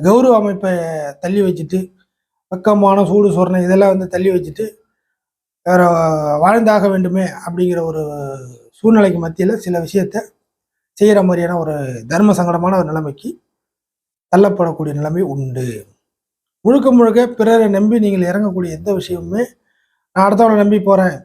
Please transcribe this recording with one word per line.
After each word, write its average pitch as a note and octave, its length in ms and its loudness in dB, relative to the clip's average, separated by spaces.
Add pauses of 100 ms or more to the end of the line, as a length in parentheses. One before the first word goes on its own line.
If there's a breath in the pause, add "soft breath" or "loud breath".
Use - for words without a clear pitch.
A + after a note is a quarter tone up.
கௌரவ A#3+ 320 4
அமைப்பை G3+ 360 -2 (480)
தள்ளி F#3+ 220 -2
வச்சுட்டு, F3+ 380 -2 (720)
வெக்கமான G3 540 2
சூடு G3+ 260 2
சொரணை F3+ 320 0
இதெல்லாம் F#3+ 300 4
வந்து F#3 140 -4
தள்ளி F#3 240 -2
வச்சுட்டு, F3 340 -4 (1000)
வேற F3+ 160 2 (580)
வாழ்ந்தாக G#3+ 500 2
வேண்டுமே F#3 360 -2 (140)
அப்படிங்கிற F3 440 -4
ஒரு D#3 180 -6 (720)
சூழ்நிலைக்கு G3+ 460 2
மத்தியில F3 360 -2
சில F3+ 240 -6
விஷயத்த F3+ 380 -4 (800)
செய்யற G3+ 260 4
மாதிரியான F3 360 -2
ஒரு D#3 140 -4 (340)
தர்ம G3 260 2
சங்கடமான F3 440 0
ஒரு E3 100 0
நிலைமைக்கு D#3 420 -8 (1040)
தள்ளப்படக்கூடிய F3 600 0
நிலைமை D3+ 300 -4
உண்டு. C3 420 -6 (1000)
முழுக்க C4 260 2
முழுக்க A#3 380 4
பிறரை A3+ 400 2
நம்பி G#3 300 2
நீங்கள் G3 280 0
இறங்கக்கூடிய F#3 440 -4
எந்த E3+ 220 -6
விஷயமுமே, F3+ 500 -6 (720)
"நான் F#3+ 100 4
அடுத்தவங்களை G#3 340 2
நம்பி G#3 200 2
போறேன், F#3+ 460 2